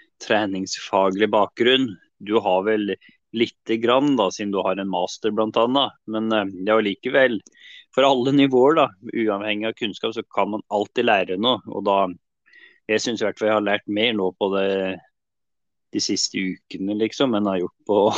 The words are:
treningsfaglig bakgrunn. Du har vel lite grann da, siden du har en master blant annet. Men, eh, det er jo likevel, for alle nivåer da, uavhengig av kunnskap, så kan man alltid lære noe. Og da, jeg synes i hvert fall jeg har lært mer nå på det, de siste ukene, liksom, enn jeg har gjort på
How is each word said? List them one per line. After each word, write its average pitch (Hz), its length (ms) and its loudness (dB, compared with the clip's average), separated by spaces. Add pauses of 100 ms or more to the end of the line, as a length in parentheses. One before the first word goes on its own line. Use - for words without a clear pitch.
(200)
treningsfaglig 98 1080 0
bakgrunn. 117 640 2 (260)
Du 101 240 -2
har 95 240 0
vel 104 300 -2 (420)
lite 113 400 -2
grann 131 400 2
da, 98 160 2
siden 101 220 -6
du 98 80 0
har 95 180 -2
en 98 80 -4
master 92 480 -4
blant 110 200 -2
annet. 123 360 2 (160)
Men, 110 240 -4
eh, 107 160 0
det 95 240 -4
er 110 80 4
jo 107 60 0
likevel, 127 500 0 (560)
for 135 160 4
alle 135 240 2
nivåer 139 460 6
da, 139 80 4 (240)
uavhengig 107 580 -2
av 113 80 -6
kunnskap, 113 400 -6
så 113 160 -6
kan 98 160 0
man 104 240 -6
alltid 107 320 -2
lære 95 320 0
noe. 117 320 0
Og 101 160 -8
da, 98 140 2 (880)
jeg 110 160 0
synes 117 160 -4
i 113 60 0
hvert 98 140 -4
fall 107 100 2
jeg 107 80 2
har 104 80 -2
lært 101 200 -2
mer 110 300 0
nå 95 160 0
på 101 220 -2
det, 98 140 0 (1200)
de 156 80 -4
siste - 400 -4
ukene, 95 560 -6
liksom, 110 400 -2
enn 104 80 0
jeg 95 140 0
har 87 80 -2
gjort - 140 -12 (100)
på 104 80 4 (200)